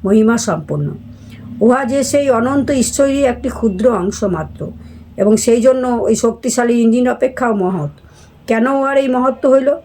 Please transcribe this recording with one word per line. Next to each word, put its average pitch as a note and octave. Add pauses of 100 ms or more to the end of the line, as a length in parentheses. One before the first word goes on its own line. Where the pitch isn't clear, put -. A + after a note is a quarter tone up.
মহিমা A3
সম্পন্ন। D3 (680)
উহা B3
যে C4+
সেই C#4+
অনন্ত B3+
ঈশ্বরই C#4
একটি B3
ক্ষুদ্র G#3+
অংশ G3+
মাত্র, E3 (460)
এবং G#3
সেই A#3
জন্য B3+
ওই A#3
শক্তিশালী A#3+
ইঞ্জিন A#3
অপেক্ষাও B3
মহৎ। F3+ (580)
কেন A3+
উহার C#4
এই C#4
মহত্ব B3+
হইল? C4 (160)